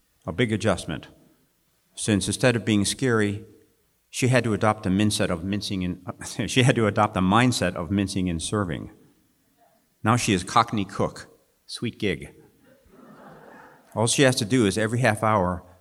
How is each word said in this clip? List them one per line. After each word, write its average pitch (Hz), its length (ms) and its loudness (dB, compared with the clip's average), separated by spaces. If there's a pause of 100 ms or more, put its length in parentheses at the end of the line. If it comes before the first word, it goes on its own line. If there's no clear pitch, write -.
(260)
A 95 60 -4
big 110 200 0
adjustment, 92 540 -2 (880)
since 98 320 -2
instead 117 280 2
of 110 120 -6
being 104 180 2
scary, 104 600 0 (640)
she - 180 0
had 123 160 4
to 113 80 0
adopt 107 300 0
the 95 80 -2
mindset 104 400 2
of 85 120 -4
mincing 98 380 -6
in, 90 220 -6 (220)
<laughs> - 240 -6
she 123 160 2
had 127 100 4
to 113 120 2
adopt 104 280 2
the 92 60 0
mindset 101 560 2
of 82 140 -6
mincing 98 380 0
and 82 140 -2
serving. 82 480 -4 (1120)
Now 110 120 4
she 120 180 0
is 90 100 0
Cockney 110 400 0
cook. - 420 -6 (380)
Sweet - 340 -8
gig. 76 360 -4 (1600)
All 107 120 2
she 135 160 2
has 127 140 6
to - 80 -2
do 113 220 2
is 95 100 0
every 110 240 -2
half 110 220 2
hour 92 400 0 (180)